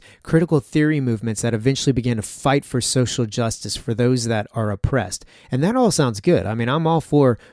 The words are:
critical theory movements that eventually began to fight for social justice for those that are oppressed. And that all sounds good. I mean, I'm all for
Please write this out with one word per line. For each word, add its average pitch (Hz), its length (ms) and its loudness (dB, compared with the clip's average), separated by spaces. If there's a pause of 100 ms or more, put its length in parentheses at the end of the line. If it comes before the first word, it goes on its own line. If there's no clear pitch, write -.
(220)
critical 160 380 2
theory 151 400 0
movements 113 400 -2
that 117 140 0
eventually 127 400 0
began 120 220 -2
to 104 60 -4
fight 143 440 -2
for 123 160 -4
social 123 420 0
justice 110 500 -4
for - 200 -6
those 120 320 0
that 110 260 -2
are 107 180 -2
oppressed. 101 540 -2 (260)
And 131 140 0
that 220 120 2
all 240 140 4
sounds 120 300 0
good. 131 240 2
I 104 100 -2
mean, 117 140 -2
I'm 156 180 0
all 160 140 2
for 135 380 2 (140)